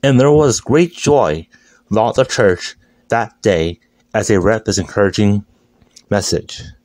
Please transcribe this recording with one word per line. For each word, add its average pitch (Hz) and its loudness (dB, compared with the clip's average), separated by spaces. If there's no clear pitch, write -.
And 139 4
there 143 4
was 147 2
great 165 0
joy 85 0
throughout 110 -2
the 131 0
church - -2
that 117 -6
day 85 -2
as 104 -2
they 101 2
read 107 0
this 98 -2
encouraging 101 0
message. - -4